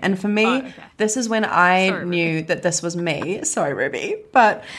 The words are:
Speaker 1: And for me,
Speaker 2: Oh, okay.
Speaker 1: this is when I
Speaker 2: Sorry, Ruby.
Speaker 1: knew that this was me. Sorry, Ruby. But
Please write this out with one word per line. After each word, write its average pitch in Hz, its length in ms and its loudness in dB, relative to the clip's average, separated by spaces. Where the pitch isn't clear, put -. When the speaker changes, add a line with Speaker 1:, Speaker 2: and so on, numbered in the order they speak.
Speaker 1:
And 190 140 0
for 196 100 -4
me, 214 180 2
Speaker 2:
Oh, 240 140 2
okay. 262 120 -10
Speaker 1:
this 214 200 -2
is 240 100 -2
when 220 160 0
I 185 440 4
Speaker 2:
Sorry, 190 180 0
Ruby. 175 60 -4
Speaker 1:
knew 165 320 0
that 165 180 -2
this 165 220 0
was 170 120 -4
me. 170 480 -4
Sorry, 151 300 -2
Ruby. - 440 -4
But 220 320 4